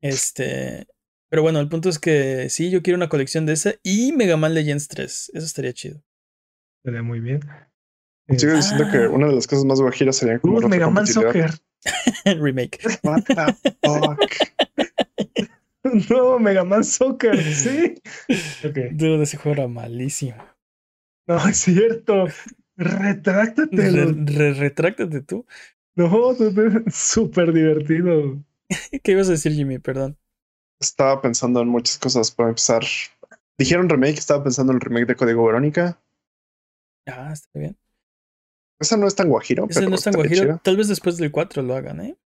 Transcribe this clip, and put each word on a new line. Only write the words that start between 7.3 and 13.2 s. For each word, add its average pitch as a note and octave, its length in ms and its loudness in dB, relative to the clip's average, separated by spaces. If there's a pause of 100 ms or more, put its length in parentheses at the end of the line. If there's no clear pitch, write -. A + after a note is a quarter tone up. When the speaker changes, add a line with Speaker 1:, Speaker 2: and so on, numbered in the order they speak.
Speaker 3:
Sigo D3 160 4
Speaker 2:
Eh, - 20 4
Speaker 3:
diciendo C#3+ 360 2
que D#3 60 4
Speaker 1:
Ah. A#2 120 4
Speaker 3:
una C#3+ 180 2
de C#3+ 80 4
las A#2 100 0
cosas C#3 200 2
más C3+ 140 4
guajiras C3 360 2
sería A#2+ 240 0
como F3+ 200 2
Speaker 2:
Dude, A3+ 80 2
Mega F3 220 4
Man G3 160 2
Speaker 3:
retrocompatibilidad. E3+ 460 2
Speaker 2:
Soccer. - 920 -4
Speaker 1:
<laughs> - 0 -
Remake. C3 380 -2 (240)
Speaker 3:
What D3+ 220 2